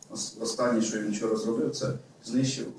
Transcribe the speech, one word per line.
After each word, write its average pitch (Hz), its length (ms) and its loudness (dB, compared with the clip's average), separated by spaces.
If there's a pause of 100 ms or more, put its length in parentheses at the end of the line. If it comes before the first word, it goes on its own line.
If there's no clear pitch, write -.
ос-, - 320 -8
останнє, 113 400 2
що 107 180 0
він 104 120 -2
вчора 110 240 2
зробив, 117 360 0
це 131 220 -2 (320)
знищив 127 400 2 (140)